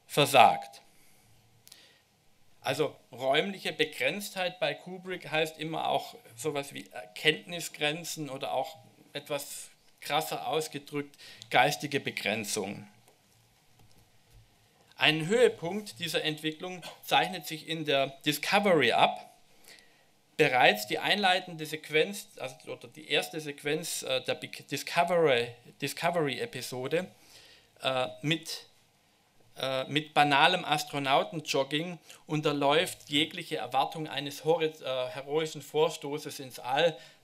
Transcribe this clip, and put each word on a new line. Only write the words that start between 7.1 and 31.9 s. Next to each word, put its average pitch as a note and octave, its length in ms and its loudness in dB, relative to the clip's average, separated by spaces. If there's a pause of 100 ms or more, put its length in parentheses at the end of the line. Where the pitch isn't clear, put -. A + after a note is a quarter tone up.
oder C3 240 -6
auch C3 240 -4 (360)
etwas - 580 -8 (300)
krasser D3+ 480 -2
ausgedrückt C#3+ 680 -6 (320)
geistige C#3 520 4
Begrenzungen. G#2+ 840 -4 (2000)
Ein D#3 280 2
Höhepunkt G#3 720 0
dieser E3 240 -2
Entwicklung D#3 580 -6 (220)
zeichnet E3+ 420 0
sich D#3 220 -10
in D#3+ 160 -4
der C#3 240 2 (180)
Discovery D#3+ 640 4
ab. - 380 2 (1080)
Bereits D3 480 6
die E3+ 120 -4
einleitende F3+ 680 0
Sequenz, D#3 720 -2
also, C3 180 -10 (180)
oder B2 160 -16
die D3+ 200 -20
erste D3+ 320 -2
Sequenz, D3 640 -6
äh, C3 200 -2
der B2+ 120 -2
Be-, - 140 -12
Discovery, D3+ 1000 2 (320)
Discovery-Episode, C#3 1300 -4 (760)
äh, B2+ 260 0 (140)
mit, - 440 -4 (920)
äh, C3 260 -4
mit D3+ 280 -4
banalem D3+ 520 6
Astronautenjogging D3+ 1300 0 (280)